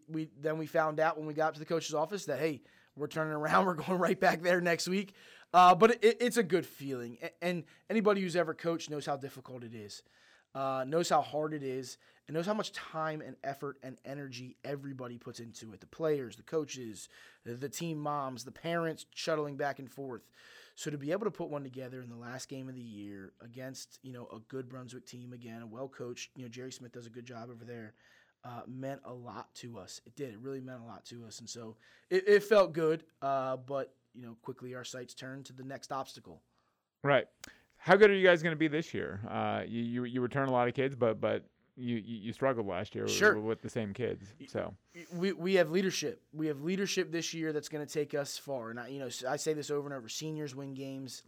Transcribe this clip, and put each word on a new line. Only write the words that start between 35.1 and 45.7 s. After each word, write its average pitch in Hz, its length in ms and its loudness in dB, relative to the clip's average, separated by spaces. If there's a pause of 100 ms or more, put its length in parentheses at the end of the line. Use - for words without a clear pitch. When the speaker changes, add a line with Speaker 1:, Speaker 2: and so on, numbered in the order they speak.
Speaker 1:
turned 131 320 -12
to 131 80 -18
the 131 100 -14
next 131 300 -10
obstacle. 127 480 -8 (640)
Speaker 2:
Right. 139 220 6 (500)
How 180 180 6
good 208 140 12
are 202 60 6
you 185 120 8
guys 175 160 8
gonna 160 140 0
be 160 100 4
this 151 260 -2
year? 104 360 -4
Uh, 107 360 0
you, 113 160 -4
you, 120 220 -2
you 123 160 -2
return 135 300 0
a - 20 2
lot 123 160 6
of 120 60 0
kids, 135 200 0
but, 113 280 2
but 107 240 0 (340)
you, 120 180 -2
you, 110 200 -6
you 107 160 -8
struggled 127 320 0
last 95 300 -4
year 107 120 -2
Speaker 1:
Sure. 165 280 4
Speaker 2:
w-, 107 120 -2
with 110 140 -2
the 113 80 -8
same 107 240 -4
kids. 98 460 -6
Speaker 1:
Y-, - 100 -16
Speaker 2:
So 90 240 -4 (220)
Speaker 1:
y-, 170 180 -16
we, 180 200 0
we 185 200 0
have 175 160 8
leadership. 170 540 0 (100)